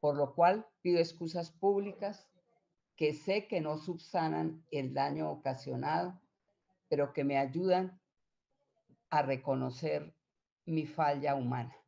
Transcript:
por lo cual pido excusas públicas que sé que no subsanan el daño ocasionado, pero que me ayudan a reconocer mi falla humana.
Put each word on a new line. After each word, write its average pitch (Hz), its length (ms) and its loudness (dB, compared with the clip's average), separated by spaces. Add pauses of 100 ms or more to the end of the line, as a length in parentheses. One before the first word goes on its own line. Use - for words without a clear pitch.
por 147 160 2
lo 143 180 0
cual 185 320 6 (160)
pido 175 160 4
excusas 170 520 -2
públicas 202 760 -2 (680)
que 156 180 2
sé 202 340 -2
que 185 120 0
no 156 180 -2
subsanan 160 920 -2
el 131 220 -4
daño 143 380 -2
ocasionado, 143 880 -4 (680)
pero 139 240 0
que 143 120 -2
me 139 140 2
ayudan 180 600 2 (1080)
a 151 120 2
reconocer 135 920 -2 (520)
mi 160 200 -2
falla 143 480 0
humana. 123 400 -4 (140)